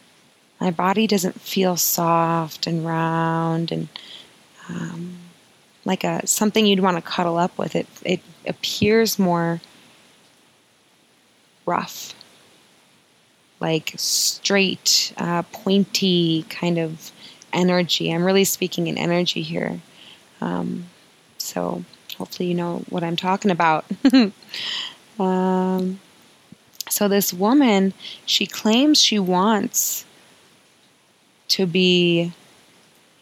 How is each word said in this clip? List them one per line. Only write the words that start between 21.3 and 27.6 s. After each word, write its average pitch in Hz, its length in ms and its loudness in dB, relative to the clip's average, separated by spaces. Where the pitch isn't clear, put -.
so 180 460 -6
hopefully 185 320 -6
you 175 60 -2
know 170 340 -4
what 180 140 -6
I'm 170 120 -4
talking 185 360 0
about. 165 340 2
<laughs> 240 220 4
Um, 185 800 0
so 208 200 0
this 196 240 2
woman, 202 600 4